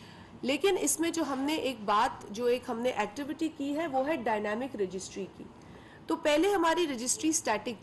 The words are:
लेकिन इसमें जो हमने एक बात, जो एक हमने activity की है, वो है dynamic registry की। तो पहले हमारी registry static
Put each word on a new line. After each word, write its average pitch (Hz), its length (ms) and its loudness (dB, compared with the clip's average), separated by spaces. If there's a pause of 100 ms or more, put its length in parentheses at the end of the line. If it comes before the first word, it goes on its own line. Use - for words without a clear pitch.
(440)
लेकिन 294 340 4
इसमें 330 340 0
जो 330 120 0
हमने 277 340 0
एक 226 280 -2
बात, 220 440 2
जो 233 180 -2
एक 247 220 2
हमने 240 200 0 (120)
activity 294 480 -4
की 285 220 -4
है, 320 140 -2
वो 262 160 2
है 311 200 0
dynamic 220 540 -2
registry 190 480 -4
की। - 220 -12 (640)
तो 320 100 0
पहले 311 340 4
हमारी 339 340 4
registry 254 460 0
static 220 500 -2